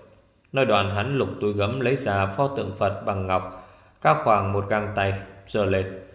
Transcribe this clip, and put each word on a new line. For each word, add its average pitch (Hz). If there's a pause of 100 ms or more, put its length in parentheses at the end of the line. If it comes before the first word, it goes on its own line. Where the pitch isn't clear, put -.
(520)
Nói 135
đoạn, 101
hắn 117
lục 104 (120)
túi 104
gấm 104
lấy 127
ra 98
pho 135
tượng 107
Phật 98
bằng 98
ngọc, - (280)
cao 156
khoảng 101
một 101
gang 104
tay, 98 (340)
giơ 104
lên. 95 (160)